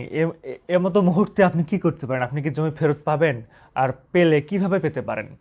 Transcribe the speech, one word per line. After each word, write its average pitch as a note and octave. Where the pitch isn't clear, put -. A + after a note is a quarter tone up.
এ-, E3
এ-, C3
এমতো F3+
মুহূর্তে F#3
আপনি E3+
কি F3+
করতে D#3
পারেন? B2+
আপনি C3
কি D3
জমি D#3
ফেরত D3+
পাবেন? D3+
আর B2+
পেলে E3
কিভাবে F#3+
পেতে D3
পারেন? G#2+